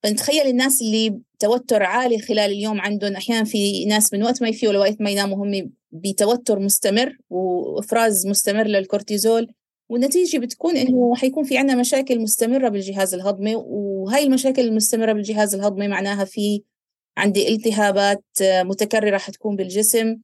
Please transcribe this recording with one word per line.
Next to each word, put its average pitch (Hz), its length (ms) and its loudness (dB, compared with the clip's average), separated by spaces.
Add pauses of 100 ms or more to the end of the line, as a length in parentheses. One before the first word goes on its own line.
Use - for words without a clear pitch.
فنتخيل 277 440 0
الناس 262 360 2
اللي 220 380 -2 (180)
توتر 220 440 2
عالي 226 360 0
خلال 208 320 0
اليوم 208 300 -4
عندهم، 202 360 -4
أحيانًا 226 280 -2
في 202 400 -2
ناس 214 280 2
من 202 100 -2
وقت 254 200 0
ما 226 60 0
يفيقوا 220 260 0
لوقت 202 260 2
ما 208 100 -2
يناموا 202 340 -2
هم 196 280 -6 (200)
بتوتر 202 640 0
مستمر 202 580 0 (140)
وإفراز 185 960 0
مستمر 202 400 0
للكورتيزول، 208 840 0 (360)
والنتيجة 277 500 2
بتكون 294 380 -2
إنه 254 380 4
حيكون 262 300 0
في 294 140 0
عنا 277 160 2
مشاكل 247 460 0
مستمرة 233 480 0
بالجهاز 196 460 -2
الهضمي، 196 400 -4
وهاي 202 680 -2
المشاكل 262 380 2
المستمرة 220 500 0
بالجهاز 208 420 -2
الهضمي 202 340 -2
معناها 196 360 -2
في 208 380 -4 (540)
عندي 202 320 2
التهابات، 202 760 2 (180)
آه، 185 200 4
متكررة 208 560 0
حتكون 208 380 -6
بالجسم 214 680 0